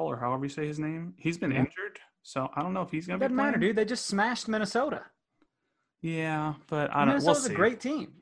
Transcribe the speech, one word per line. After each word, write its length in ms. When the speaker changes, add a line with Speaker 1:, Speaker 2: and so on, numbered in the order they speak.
Speaker 1:
or 160
however 280
you 40
say 180
his 100
name, 400
he's 200
been 140
Speaker 2:
Yeah. 80
Speaker 1:
injured, 400
so 340
I 60
don't 120
know 80
if 100
he's 160
gonna 100
be 80
Speaker 2:
Doesn't 100
matter, 220
Speaker 1:
playing. 120
Speaker 2:
dude. 80
They 80
just 200
smashed 420
Minnesota. 580
Speaker 1:
Yeah, 520
but 240
I 80
don't, 100
Speaker 2:
Minnesota's 320
Speaker 1:
we'll 80
see. 40
Speaker 2:
a 40
great 220
team. 420